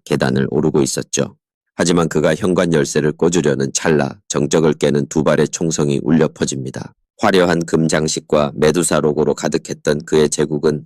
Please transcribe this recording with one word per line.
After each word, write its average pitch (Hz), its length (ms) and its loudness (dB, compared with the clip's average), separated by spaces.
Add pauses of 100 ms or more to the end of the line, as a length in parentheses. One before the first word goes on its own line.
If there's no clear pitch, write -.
계단을 67 460 0
오르고 76 320 2
있었죠. - 520 -4 (380)
하지만 85 340 0
그가 80 280 0
현관 90 360 0
열쇠를 76 420 0
꽂으려는 73 600 0
찰나 73 540 -2
정적을 76 460 0
깨는 71 340 0
두 78 160 -2
발의 73 260 2
총성이 78 540 -2
울려 78 240 2
퍼집니다. 65 680 -8 (240)
화려한 90 480 2
금 82 220 2
장식과 76 640 0
메두사 78 460 0
로고로 73 340 0
가득했던 76 720 -4
그의 76 240 2
제국은 76 560 -2